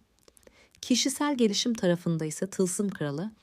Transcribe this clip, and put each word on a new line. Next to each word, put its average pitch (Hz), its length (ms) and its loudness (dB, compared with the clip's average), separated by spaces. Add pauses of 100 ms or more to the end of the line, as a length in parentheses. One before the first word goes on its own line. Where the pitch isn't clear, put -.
(840)
Kişisel 285 540 0
gelişim 226 380 2
tarafında 175 500 0
ise 156 220 -4
Tılsım 190 420 0
Kralı, 160 420 -6 (120)